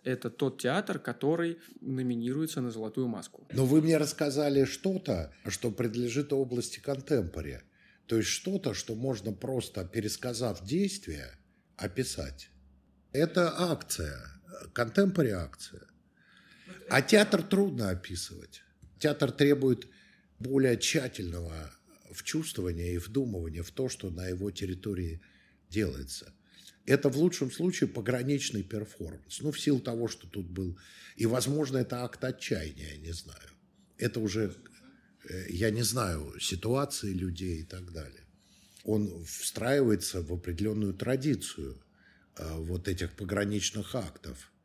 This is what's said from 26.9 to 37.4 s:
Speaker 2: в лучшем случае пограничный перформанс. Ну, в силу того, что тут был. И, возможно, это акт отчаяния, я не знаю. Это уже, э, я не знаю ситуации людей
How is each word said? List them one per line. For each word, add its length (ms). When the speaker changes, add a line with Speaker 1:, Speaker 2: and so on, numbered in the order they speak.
Speaker 2:
в 80
лучшем 340
случае 380
пограничный 760
перформанс. 800
Ну, 100
в 80
силу 220
того, 260
что 180
тут 220
был. 320
И, 80
возможно, 540
это 240
акт 200
отчаяния, 680
я 40
не 140
знаю. 380
Это 240
уже, 340
э, 200
я 200
не 140
знаю 560
ситуации 720
людей 480